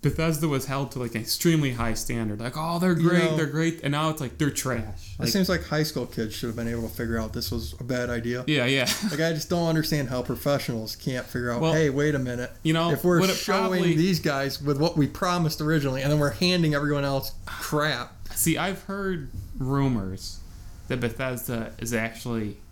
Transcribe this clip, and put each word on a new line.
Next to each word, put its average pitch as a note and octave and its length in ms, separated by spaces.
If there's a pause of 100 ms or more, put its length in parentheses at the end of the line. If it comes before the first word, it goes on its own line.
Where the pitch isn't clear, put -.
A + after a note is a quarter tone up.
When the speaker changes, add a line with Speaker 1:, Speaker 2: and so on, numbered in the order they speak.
Speaker 1:
Bethesda D#3+ 480
was C3+ 180
held C3+ 240
to, - 80
like, A#2+ 160
an A2+ 60
extremely C#3+ 540
high A#2 200
standard. A2+ 460
Like, B2 160
"Oh, E3+ 240
they're F3+ 180
Speaker 2:
You E3 100
Speaker 1:
great, F3 140
Speaker 2:
know, D#3+ 140
Speaker 1:
they're D#3 100
great." D#3+ 380
And D3 80
now D#3 180
it's D#3 100
like, B2 160
"They're D3 140
trash." - 680
Speaker 2:
it - 60
Speaker 1:
Like B2 60
Speaker 2:
seems F#3 200
like F3+ 140
high D3+ 220
school C3+ 220
kids A2 280
should B2 140
have A#2 80
been A#2 100
able A#2 160
to A2+ 60
figure A#2 320
out A2 120
this - 200
was A#2 260
a B2+ 60
bad B2 260
idea. A#2+ 380
Speaker 1:
Yeah, C#3+ 160
yeah. B2+ 340
<laughs> G3+ 140
Speaker 2:
Like, D3 80
I E3 120
just D3+ 160
don't E3+ 200
understand D3+ 400
how B2 140
professionals B2 760
can't B2+ 280
figure B2 280
out, A#2+ 80
Speaker 1:
Well, D#3+ 120
Speaker 2:
"Hey, D#3 160
wait C#3+ 280
a - 20
minute. B2 320 (140)
Speaker 1:
you D#3 80
know, E3 180
Speaker 2:
If D3 140
we're F3 160
Speaker 1:
what F#3+ 100
it - 60
Speaker 2:
showing - 240
Speaker 1:
probably F3+ 340
Speaker 2:
these E3+ 240
guys C#3 420
with C#3+ 180
what D#3+ 180
we C#3+ 100
promised F3 540
originally, C#3 420
and C#3 80
then D3+ 80
we're C#3+ 120
handing F3 440
everyone C#3+ 300
else C#3 260 (160)
crap." D3 680 (220)
Speaker 1:
See, - 240
I've F#3+ 240
heard F#3+ 460 (280)
rumors B2+ 840 (500)
that C3 100
Bethesda A#2+ 800
is A#2 160
actually A2+ 640 (160)